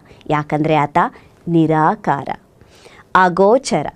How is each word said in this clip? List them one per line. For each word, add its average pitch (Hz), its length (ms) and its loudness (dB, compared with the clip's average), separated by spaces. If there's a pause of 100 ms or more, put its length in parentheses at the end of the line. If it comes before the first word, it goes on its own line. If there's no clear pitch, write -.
(300)
ಯಾಕಂದ್ರೆ 151 460 0
ಆತ 147 220 0 (500)
ನಿರಾಕಾರ, 160 800 0 (840)
ಅಗೋಚರ. 185 720 0 (100)